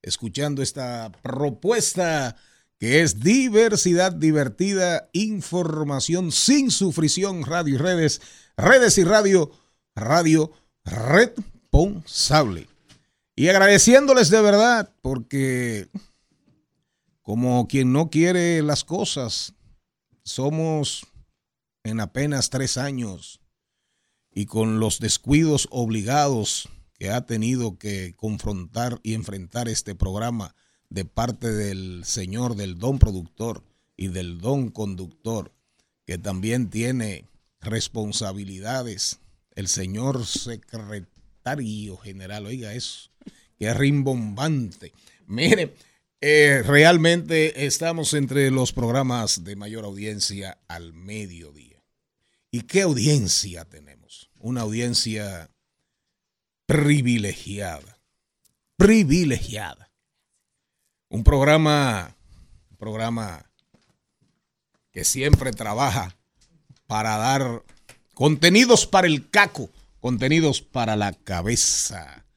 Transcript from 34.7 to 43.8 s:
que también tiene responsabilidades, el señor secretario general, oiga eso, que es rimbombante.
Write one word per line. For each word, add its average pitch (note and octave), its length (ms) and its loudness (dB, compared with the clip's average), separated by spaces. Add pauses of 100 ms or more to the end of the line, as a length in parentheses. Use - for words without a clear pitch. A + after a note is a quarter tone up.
que F2+ 120 -8
también G#2 520 -4
tiene A2 560 -6 (340)
responsabilidades, G#2 1600 -8 (340)
el G2 140 -10
señor A2+ 580 -6
secretario G#2+ 1700 -12
general, G2 480 -16
oiga A2 280 -12
eso, - 360 -14 (500)
que G#2 80 -6
es A#2 100 -2
rimbombante. C3 1160 -2 (320)